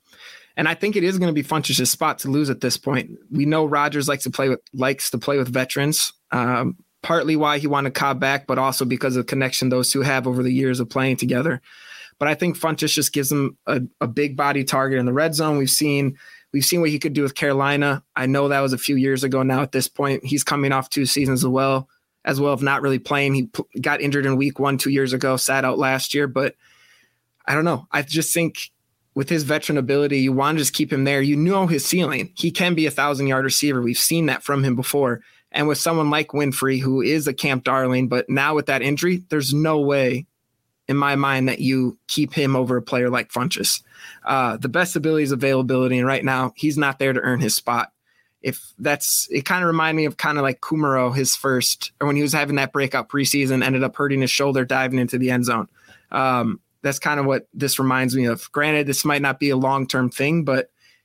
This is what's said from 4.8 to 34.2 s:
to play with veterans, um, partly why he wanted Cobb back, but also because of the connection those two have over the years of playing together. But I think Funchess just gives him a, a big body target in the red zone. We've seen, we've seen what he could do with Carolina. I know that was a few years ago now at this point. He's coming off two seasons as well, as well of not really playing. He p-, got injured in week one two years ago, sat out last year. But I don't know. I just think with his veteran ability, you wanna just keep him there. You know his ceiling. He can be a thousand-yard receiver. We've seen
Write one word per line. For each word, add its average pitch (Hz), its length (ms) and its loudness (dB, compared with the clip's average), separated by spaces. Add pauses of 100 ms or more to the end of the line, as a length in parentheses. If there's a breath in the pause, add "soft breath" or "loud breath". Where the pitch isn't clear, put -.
to - 80 -4
play 143 200 0
with 127 120 0
veterans, 139 640 0 (180)
um, 123 460 0 (240)
partly 160 340 0
why 147 220 2
he 147 100 -2
wanted 139 260 0
Cobb 139 280 0
back, 135 260 0
but 127 100 0
also 131 280 0
because 127 320 0
of 123 80 0
the - 40 -10
connection 131 380 0
those 127 240 0
two 135 100 0
have 131 240 0
over 127 160 0
the 127 120 0
years 131 260 0
of 113 100 -4
playing 131 280 0
together. 131 440 0 (580 loud breath)
But 143 100 0
I 151 60 0
think 170 220 -2
Funchess 156 360 -2
just 147 180 0
gives 139 180 -2
him 143 280 -2 (100)
a, 127 140 0 (180)
a 143 80 -2
big 139 300 -2
body 139 260 0
target 135 340 0
in 123 80 0
the 123 80 0
red 156 220 0
zone. 151 220 0
We've 135 120 0
seen, 139 480 0 (360 loud breath)
we've 139 120 0
seen 175 140 2
what 165 100 2
he 147 100 -2
could 151 140 -4
do 147 100 0
with 135 120 -2
Carolina. 143 640 0 (140)
I 127 120 -2
know 139 200 2
that 139 140 2
was 135 100 0
a 127 60 -2
few 143 180 -2
years 135 300 2
ago 131 180 2
now 131 180 2
at 139 120 -4
this 165 160 0
point. 139 360 -2
He's 139 200 0
coming 139 260 0
off 135 180 0
two 139 160 -2
seasons 131 380 0
as 131 40 0
well, 135 400 0 (380)
as 139 160 0
well 143 120 2
of 131 100 -2
not 139 180 2
really 135 180 2
playing. 139 360 0
He 131 80 0
p-, - 360 -8
got 147 220 -2
injured 139 240 0
in 135 100 2
week 139 240 0
one 139 200 0
two 139 100 0
years 135 240 2
ago, 131 240 0
sat 135 260 0
out 127 140 0
last 131 380 0
year. 147 120 2
But 131 280 -2 (920 soft breath)
I - 80 -2
don't 151 100 2
know. 156 280 -2
I 143 100 0
just 151 320 -2
think - 380 -2 (460)
with 139 120 -2
his 165 120 0
veteran 151 380 0
ability, 139 400 2
you 135 120 2
wanna 143 280 2
just 139 140 0
keep 151 200 -2
him 135 100 2
there. 139 200 2
You 143 120 2
know 185 300 2
his 160 180 0
ceiling. 151 520 0
He 170 160 -2
can 175 240 0
be 156 100 2
a 143 60 0
thousand-yard 135 540 0
receiver. 135 360 0
We've 120 160 0
seen 165 300 2